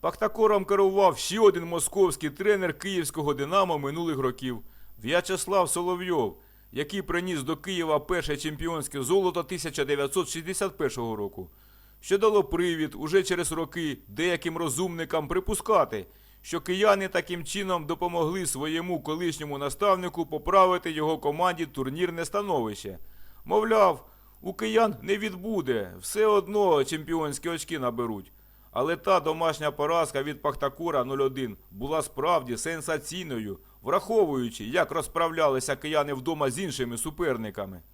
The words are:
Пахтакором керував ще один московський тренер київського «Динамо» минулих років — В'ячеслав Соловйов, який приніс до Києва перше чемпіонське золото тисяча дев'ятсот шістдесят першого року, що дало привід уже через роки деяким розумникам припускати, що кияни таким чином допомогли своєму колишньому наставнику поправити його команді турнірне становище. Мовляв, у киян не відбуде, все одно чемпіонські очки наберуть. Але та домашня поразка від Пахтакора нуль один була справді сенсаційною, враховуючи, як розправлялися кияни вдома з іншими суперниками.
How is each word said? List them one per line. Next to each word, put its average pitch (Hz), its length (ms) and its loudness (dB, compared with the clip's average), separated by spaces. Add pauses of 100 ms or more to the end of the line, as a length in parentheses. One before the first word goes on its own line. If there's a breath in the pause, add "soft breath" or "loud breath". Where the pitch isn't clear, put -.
Пахтакором 208 640 2
керував 196 540 6
ще 202 220 -2
один 175 240 8
московський 170 680 2
тренер 190 480 0
київського 160 560 -2
«Динамо» 165 440 0
минулих 147 400 -4
років — 127 400 -4 (400 soft breath)
В'ячеслав 175 720 0
Соловйов, 175 720 0 (320 soft breath)
який 151 300 -4
приніс 175 400 -2
до 151 140 -4
Києва 170 420 0
перше 156 380 -2
чемпіонське 151 680 -6
золото 175 400 2
тисяча 165 420 -4
дев'ятсот 143 440 0
шістдесят 180 480 -4
першого 117 400 -2
року, 101 340 -8 (500 soft breath)
що 202 180 0
дало 208 260 6
привід 170 500 0
уже 156 280 2
через 180 300 -2
роки 165 460 -4 (100)
деяким 165 480 -2
розумникам 165 720 -2
припускати, 180 800 0 (360 soft breath)
що 165 180 -6
кияни 190 480 2
таким 175 360 -4
чином 185 420 -4
допомогли 170 600 -2
своєму 160 540 -4
колишньому 151 580 -4
наставнику 170 680 0
поправити 175 640 4
його 156 280 0
команді 160 480 0
турнірне 165 580 -4
становище. 123 720 -4 (460 soft breath)
Мовляв, 208 640 4 (340 soft breath)
у 185 140 -8
киян 220 480 2
не 202 160 0
відбуде, 180 840 -2
все 214 260 0
одно 196 580 4
чемпіонські 156 640 -4
очки 160 300 -4
наберуть. 117 540 -4 (440 soft breath)
Але 156 200 0
та 180 240 2
домашня 156 500 -2
поразка 147 520 0
від 147 200 -6
Пахтакора 143 640 -2
нуль 135 140 -4
один 131 380 -2 (140)
була 143 320 -4
справді 135 540 0
сенсаційною, 151 1040 -6 (240 soft breath)
враховуючи, 147 840 0
як 151 260 0
розправлялися 156 840 0
кияни 147 380 0
вдома 143 360 -2
з 123 80 -8
іншими 127 400 -4
суперниками. 110 840 -4 (120)